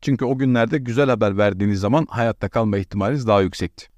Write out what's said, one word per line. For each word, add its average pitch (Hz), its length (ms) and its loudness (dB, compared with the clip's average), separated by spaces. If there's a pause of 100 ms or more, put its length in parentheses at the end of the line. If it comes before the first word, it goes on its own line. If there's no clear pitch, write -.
Çünkü 135 240 -2
o 131 140 -2
günlerde 127 400 2
güzel 131 320 0
haber 104 280 0
verdiğiniz 101 420 0
zaman 110 300 0
hayatta 113 380 -2
kalma 107 300 0
ihtimaliniz 104 480 -2
daha 104 140 4
yüksekti. 92 460 -4 (120)